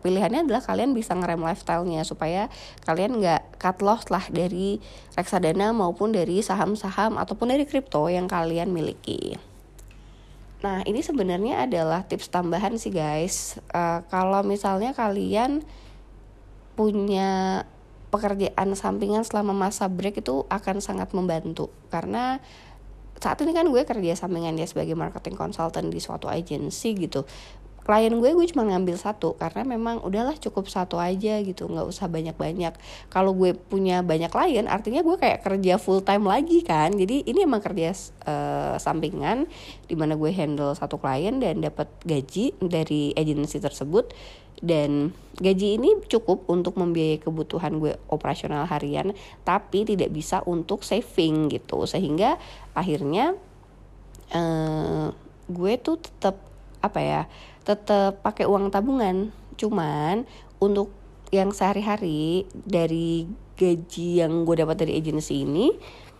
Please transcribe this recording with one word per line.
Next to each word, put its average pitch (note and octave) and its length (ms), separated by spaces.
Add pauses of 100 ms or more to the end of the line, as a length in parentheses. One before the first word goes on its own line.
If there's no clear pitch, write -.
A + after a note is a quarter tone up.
pilihannya G#3 480
adalah A#3 160
kalian A#3 320
bisa A3 160
ngerem F3 320
lifestyle-nya E3+ 560
supaya E3+ 480 (320)
kalian G#3 400
nggak E3+ 400
cut F#3 240
loss A3 240
lah F3+ 160
dari F3+ 560 (320)
reksadana F#3 560
maupun G#3+ 480
dari F3 240
saham-saham G3 800
ataupun A#3 320
dari C#4+ 160
kripto E3+ 400
yang F3+ 160
kalian E3+ 480
miliki. - 640 (1300)
Nah, F#3+ 240
ini A#3+ 160
sebenarnya A3+ 640
adalah E3+ 400
tips - 240
tambahan F3+ 480
sih, - 80
guys. D#3 800
Eh, E3+ 400
kalau F#3+ 320
misalnya G3+ 560
kalian G#3+ 640 (1120)
punya G3 880 (500)
pekerjaan G3 640
sampingan G3+ 480
selama G3+ 320
masa G3 320
break, F#3+ 320
itu C4 240
akan G3 400
sangat F#3+ 320
membantu. E3 560 (160)
Karena A3+ 480 (800)
saat - 240
ini D#4+ 160
kan E4 80
gue C4 160
kerja G3 320
sampingan E3+ 400
ya E3 160
sebagai D#3 240
marketing D#3+ 400
consultant E3 560
di E3+ 80
suatu - 320
agency E3+ 640
gitu. D#3+ 320 (560)
Klien A3 320
gue, A#3 240
gue F4 160
cuma A3+ 160
ngambil F#3 320
satu G3+ 320
karena F3+ 320
memang A#3 400
udahlah A#3 320
cukup G3 320
satu F3+ 320
aja F#3+ 400
gitu, F#3+ 240
nggak E3 240
usah F3+ 160
banyak-banyak. D#3+ 720 (320)
Kalau F#3+ 240
gue F#3 240
punya F#3 480
banyak E3 240
klien, B3 400
artinya A3 320
gue E4+ 160
kayak D4 240
kerja F#3 400
full F#3+ 240
time G3+ 240
lagi E4 320
kan. D#3+ 320
Jadi G#3 320
ini E4+ 240
emang G#3+ 160
kerja, E3 320
eh, C#3+ 800
sampingan D#3+ 720 (400)
di E3+ 80
mana D#3 160
gue D#3 160
handle D3 480
satu C#3+ 240
klien E3 400
dan D#3+ 240
dapat D3+ 240 (160)
gaji E3 560
dari D#3 560
agency D3+ 400
tersebut. D3 560 (500)
Dan D3 480 (320)
gaji G3 320
ini E4+ 320
cukup A3 400
untuk F3 320
membiayai D#3+ 400
kebutuhan D#3 640
gue D3 240
operasional D3 560
harian, D3+ 480 (320)
tapi G3 400
tidak G#3 240
bisa D#3 400
untuk F3 400
saving D#3+ 640
gitu. - 320
Sehingga F#3+ 560 (320)
akhirnya, E3 640 (960)
eh, D#3+ 800 (400)
gue F3+ 220 (100)
tuh E4 160
tetep, - 400 (400)
apa G#3 240
ya, D3+ 180 (460)
tetep G3+ 560
pakai G#3+ 240
uang G3 240
tabungan. G#3 640 (240)
Cuman E3+ 640 (400)
untuk G3+ 320 (400)
yang G3 160
sehari-hari F#3 1040
dari E3 720 (320)
gaji F3 640
yang E3 240
gue E3 160
dapat D#3 160
dari D#3+ 160
agensi D3+ 480
ini, G#3 320 (440)